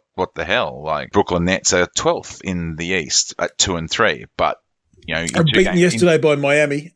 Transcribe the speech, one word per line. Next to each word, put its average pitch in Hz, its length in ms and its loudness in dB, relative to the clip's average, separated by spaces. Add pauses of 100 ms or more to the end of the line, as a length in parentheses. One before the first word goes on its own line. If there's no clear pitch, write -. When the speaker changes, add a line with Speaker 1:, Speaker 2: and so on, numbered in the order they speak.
(160)
Speaker 1:
what 92 200 -4
the 80 80 -6
hell? 80 400 -4
Like, 76 280 -6
Brooklyn 90 340 2
Nets 92 260 0
are 90 240 4
twelfth - 480 -4
in 85 320 -6
the 82 120 -8
East - 520 -2
at - 180 -6
two 92 200 0
and 82 120 -6
three, 87 360 0 (100)
but, - 220 0 (500)
you 80 80 -4
know, 80 60 -2
in 85 120 -4
Speaker 2:
And 170 140 4
Speaker 1:
two 143 120 4
Speaker 2:
beaten 190 160 2
Speaker 1:
ga-, 175 60 4
Speaker 2:
yesterday 175 340 4
Speaker 1:
in, 151 60 2
Speaker 2:
by 151 140 2
Miami. 143 600 0